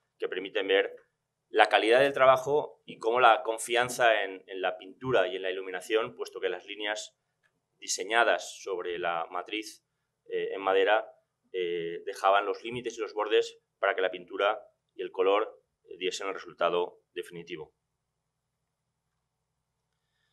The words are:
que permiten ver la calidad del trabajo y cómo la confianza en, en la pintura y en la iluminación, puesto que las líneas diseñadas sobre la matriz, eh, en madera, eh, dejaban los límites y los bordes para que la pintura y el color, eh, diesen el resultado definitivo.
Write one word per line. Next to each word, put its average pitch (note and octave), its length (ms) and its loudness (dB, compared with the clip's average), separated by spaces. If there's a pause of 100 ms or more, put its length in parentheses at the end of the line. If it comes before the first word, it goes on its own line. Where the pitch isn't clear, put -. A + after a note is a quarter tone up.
(180)
que G2 100 -4
permiten F#2+ 400 -6
ver G2 260 4 (560)
la G#2+ 160 6
calidad G#2+ 340 4
del C#3 120 4
trabajo C3+ 720 2
y - 140 -18
cómo A#2 220 0
la A2+ 220 8
confianza A#2 800 0
en, F#2+ 240 -8
en F#2+ 140 -10
la F#2 160 -2
pintura F#2+ 520 -2
y F#2 80 -8
en F#2 60 -8
la F#2+ 80 -4
iluminación, F#2+ 640 -4
puesto G2 260 -12
que F#2 100 -2
las F2+ 160 -10
líneas G#2 520 -8 (600)
diseñadas G2 840 0
sobre F2+ 380 -6
la E2+ 320 -2
matriz, G2 560 -10 (400)
eh, F2 260 -4
en G2 80 -8
madera, G2 500 2 (420)
eh, E2+ 520 -6
dejaban G2 400 2
los F#2+ 180 -4
límites A#2 360 -8
y - 20 -4
los G2+ 140 -8
bordes G#2+ 440 0 (200)
para G2 160 2
que F#2+ 80 -2
la F#2 80 2
pintura F#2+ 500 -2 (340)
y - 80 -10
el F2+ 80 -8
color, G2 520 0 (220)
eh, - 120 -20
diesen F2+ 320 -6
el F#2+ 60 -4
resultado E2+ 640 -2 (140)
definitivo. E2+ 600 -14 (2500)